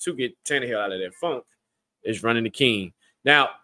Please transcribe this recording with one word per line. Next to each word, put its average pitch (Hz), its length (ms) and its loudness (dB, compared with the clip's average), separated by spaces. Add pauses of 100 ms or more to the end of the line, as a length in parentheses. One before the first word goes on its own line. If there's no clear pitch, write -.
to - 140 -6
get 123 300 -6
Tannehill 123 340 -2
out 101 140 -4
of 92 80 -6
that 92 140 -8
funk 147 300 -6 (600)
is 110 180 -6
running 113 220 2
the 110 60 -2
king. 107 420 0 (320)
Now, 143 260 6 (140)